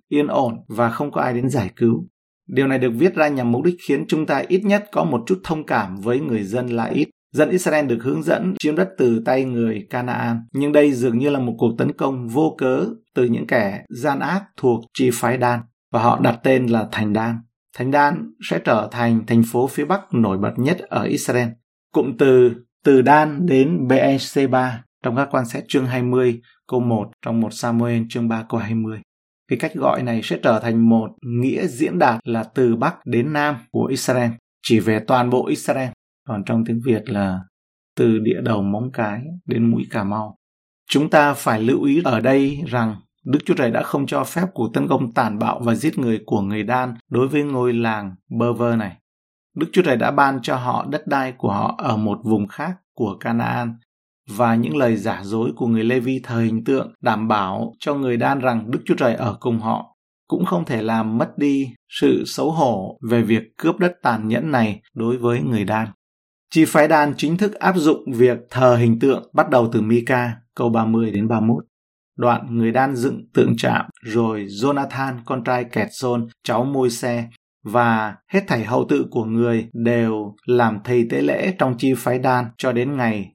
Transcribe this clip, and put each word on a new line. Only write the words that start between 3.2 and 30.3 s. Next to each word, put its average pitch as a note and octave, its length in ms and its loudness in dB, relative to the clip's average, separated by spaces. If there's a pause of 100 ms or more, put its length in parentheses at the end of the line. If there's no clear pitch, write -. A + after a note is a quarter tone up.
nhằm B2 240 0
mục C3 120 0
đích F3 120 2 (120)
khiến D3 200 0
chúng D#3 180 -2
ta C#3 220 0
ít F#3+ 160 2
nhất G3+ 280 2
có D#3+ 120 0
một C3+ 220 0
chút F#3 180 0
thông D#3 220 -4
cảm G2+ 300 -2
với A#2 240 0
người A#2+ 220 -2
dân G#2+ 240 -4
La A#2 180 -2
Ít. C#3 240 -2 (240)
Dân C#3+ 180 2
Israel D#3 360 0
được A#2+ 160 -2
hướng D3 200 -2
dẫn E3+ 360 0
chiếm D3+ 180 -2
đất F#3 120 0 (100)
từ A#2 260 2
tay C3+ 200 0
người A#2 460 -2
Canaan, A#2+ 500 -4 (120)
nhưng C#3+ 200 0
đây D3 200 6
dường A#2+ 260 0
như C#3+ 120 2
là C#3+ 80 0
một A#2+ 200 -2
cuộc A#2 200 0
tấn C#3 140 0
công C3+ 360 -4
vô D#3 300 0
cớ C3+ 280 0 (280)
từ B2+ 100 2
những A#2+ 220 0
kẻ G#2 420 -2
gian C3+ 320 -4
ác F3 240 -2 (120)
thuộc A#2 280 2 (140)
chi B2+ 140 2
phái B2 280 0
Dan, A#2+ 200 0 (320)
và A2+ 100 0
họ A#2 180 4
đặt A#2+ 220 2
tên C3 240 4
là A2 260 0
thành G#2+ 220 -2
Dan. A2+ 240 -2 (380)
Thành B2+ 160 -4
Dan C#3+ 480 2
sẽ E3+ 240 -4
trở G#2+ 280 2
thành A#2 340 0
thành A#2 160 6 (100)
phố B2 140 2
phía C#3+ 180 -4
Bắc F#3 300 -4
nổi G2+ 240 2
bật G#2 180 -2
nhất C3+ 220 0
ở - 240 -6
Israel. B2 460 -2 (440)
Cụm C3 260 0
từ B2+ 340 8 (320)
từ C3+ 220 8
Dan D3+ 400 4
đến C3+ 420 2
Beersheba C3 960 0 (180)
trong A#2+ 140 -2
các C3+ 140 -2
quan C3 160 -2
xét C3+ 220 -8
chương C3 180 0
hai B2+ 160 -2
mươi, B2 380 2 (280)
câu B2+ 120 0
một, A#2 300 0 (120)
trong A#2 180 -2
một G#2+ 120 -2
Samuel A#2 560 0
chương A#2 200 -2
ba A2+ 200 -4
câu A#2 120 -2
hai G#2+ 140 -4
mươi. A2 260 -4 (480)
Cái B2+ 100 -2
cách D#3 160 -6
gọi C3 280 0
này A#2 200 -2
sẽ F3 200 -4